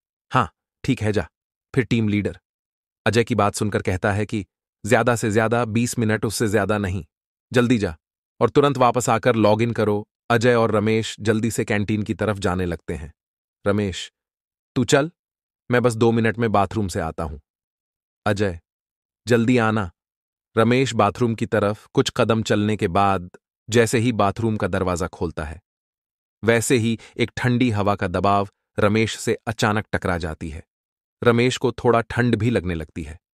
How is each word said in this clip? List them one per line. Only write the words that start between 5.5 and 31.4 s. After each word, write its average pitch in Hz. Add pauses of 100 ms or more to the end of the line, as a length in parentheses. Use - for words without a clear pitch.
बीस 113
मिनट, 110
उससे 117
ज्यादा 104
नहीं, 95 (480)
जल्दी 120
जा 92 (420)
और 120
तुरंत 143
वापस 123
आकर 113
लॉग 107
इन 120
करो।" 104 (200)
अजय 120
और 113
रमेश 110
जल्दी 110
से 113
कैंटीन 104
की 110
तरफ 98
जाने 92
लगते 87
हैं। 78 (540)
रमेश, 101 (640)
"तू 131
चल, 143 (600)
मैं 123
बस 117
दो 113
मिनट 113
में 117
बाथरूम 101
से 92
आता 80
हूं।" 73 (840)
अजय, 98 (680)
"जल्दी 117
आना।" 110 (640)
रमेश 117
बाथरूम 113
की 113
तरफ 104
कुछ -
कदम 113
चलने 104
के 107
बाद 95 (400)
जैसे 113
ही 120
बाथरूम 107
का 101
दरवाजा 90
खोलता 82
है, 78 (800)
वैसे 117
ही 113 (180)
एक 117
ठंडी 123
हवा 101
का 98
दबाव 98 (300)
रमेश 107
से - (100)
अचानक 107
टकरा 92
जाती 80
है। 76 (600)
रमेश 120